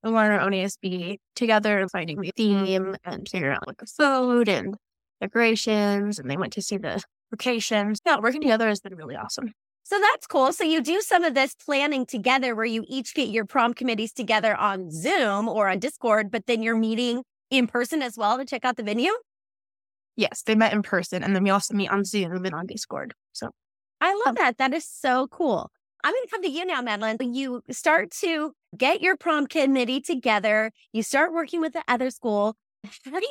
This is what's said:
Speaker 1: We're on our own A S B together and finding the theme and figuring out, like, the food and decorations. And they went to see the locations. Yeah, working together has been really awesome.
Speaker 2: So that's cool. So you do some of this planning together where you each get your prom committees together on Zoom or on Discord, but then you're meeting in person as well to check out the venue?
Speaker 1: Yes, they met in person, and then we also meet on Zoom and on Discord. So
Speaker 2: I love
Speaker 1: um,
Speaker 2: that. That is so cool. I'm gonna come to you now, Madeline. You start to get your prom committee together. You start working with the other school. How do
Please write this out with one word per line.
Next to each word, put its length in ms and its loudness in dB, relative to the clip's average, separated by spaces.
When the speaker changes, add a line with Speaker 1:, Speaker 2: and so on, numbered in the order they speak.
Speaker 1:
We're 140 0
on 160 6
our 80 4
own 120 2
A 120 0
S 140 -6
B 420 -6
together 420 4
and 140 0
finding 280 -6
the 160 -6
theme 680 2
and 240 -8
figuring 260 -2
out, 140 -2
like, 100 -6
the 80 -18
food 600 4
and 260 0
decorations. 960 2
And 100 -8
they 80 -2
went 180 -4
to 80 -6
see 140 -6
the 280 -4
locations. 720 -2
Yeah, 140 2
working 220 0
together 260 4
has 140 0
been 160 -16
really 180 -12
awesome. 380 -8
Speaker 2:
So 120 0
that's 260 2
cool. 260 4
So 120 -4
you 180 2
do 180 0
some 220 2
of 120 2
this 200 2
planning 520 0
together 500 0
where 80 -2
you 240 -2
each 260 -8
get 140 0
your 160 -2
prom 280 2
committees 400 -4
together 440 0
on 340 -2
Zoom 560 0
or 220 2
on 100 0
Discord, 500 0
but 180 -4
then 140 0
you're 160 0
meeting 460 0
in 180 4
person 340 -2
as 160 -6
well 180 2
to 80 -4
check 200 -6
out 120 0
the 60 -8
venue? 300 0
Speaker 1:
Yes, 260 -2
they 140 2
met 160 4
in 100 2
person, 400 -2
and 140 0
then 80 2
we 60 4
also 220 2
meet 160 -2
on 160 0
Zoom 400 -2
and 80 -4
on 140 -8
Discord. 480 -10
So 200 -12
Speaker 2:
I 120 2
love 40 4
Speaker 1:
um, 100 -4
Speaker 2:
that. 180 2
That 160 0
is 140 -6
so 400 0
cool. 420 -2
I'm 100 0
gonna 200 -2
come 100 -6
to 80 -2
you 140 -6
now, 180 -2
Madeline. 380 -2
You 500 -4
start 400 2
to 320 -2
get 260 2
your 140 4
prom 300 0
committee 540 2
together. 720 0
You 120 -2
start 280 2
working 280 -2
with 140 -2
the 120 -6
other 240 0
school. 460 0
How 160 -6
do 100 -4